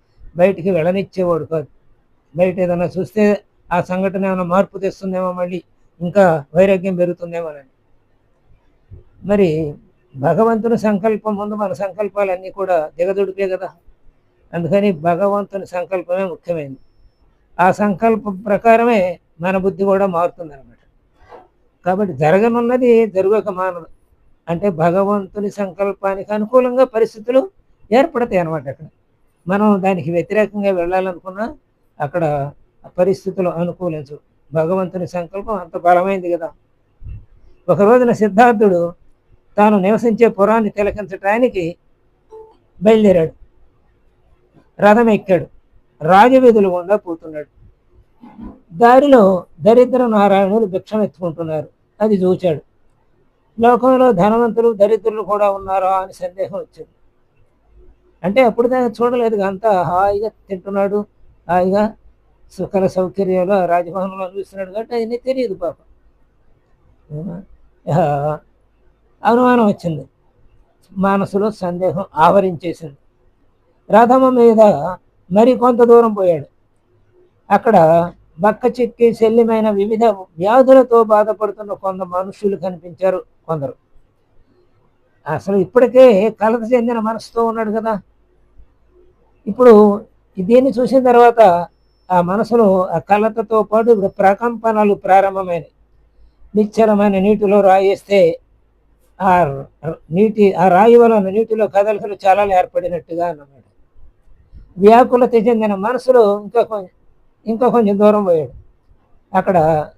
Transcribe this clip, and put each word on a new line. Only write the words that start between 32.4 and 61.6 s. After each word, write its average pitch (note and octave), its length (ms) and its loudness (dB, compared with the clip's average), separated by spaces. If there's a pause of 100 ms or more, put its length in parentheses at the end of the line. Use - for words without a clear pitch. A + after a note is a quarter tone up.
పరిస్థితులు F#3+ 520 -2
అనుకూలించవు. D#3+ 720 -8 (340)
భగవంతుని F3+ 540 -4
సంకల్పం F#3+ 460 -10
అంత F3+ 240 -10
బలమైంది F3+ 600 0
కదా. E3 140 -12 (1200)
ఒక E3 120 0
రోజున A#3+ 300 4
సిద్ధార్థుడు G3+ 800 2 (640)
తాను G#3 220 4
నివసించే A3 480 2
పురాన్ని G#3+ 420 0
తిలకించటానికి G3+ 1080 -4 (1080)
బయలుదేరాడు. G3 480 4 (1500)
రథం G#3+ 280 4
ఎక్కాడు, F#3+ 360 0 (560)
రాజవీధుల A3 680 6
గుండా F3+ 280 -2
పోతున్నాడు. D#3+ 520 -8 (1300)
దారిలో A#3+ 680 4 (160)
దరిద్ర B3 440 2
నారాయణులు G3+ 600 0
భిక్షం F#3+ 360 -6
ఎత్తుకుంటున్నారు, D#3+ 680 -8 (320)
అది G#3+ 140 0
చూచాడు. F3+ 460 -2 (1000)
లోకంలో B3+ 500 2
ధనవంతులు A3+ 640 0
దరిద్రులు G#3+ 480 -2
కూడా G3+ 300 -2
ఉన్నారా F#3+ 380 -4
అని F#3+ 240 -4
సందేహం F3+ 400 -10
వచ్చింది. - 360 -16 (1300)
అంటే G3+ 180 0
అప్పుడు A#3+ 260 0
దాకా B3 340 -2
చూడలేదు, A#3 400 -2
అంతా G3 400 -2
హాయిగా G3+ 460 -2
తింటున్నాడు, G3+ 800 -6 (440)
హాయిగా F#3+ 440 0 (580)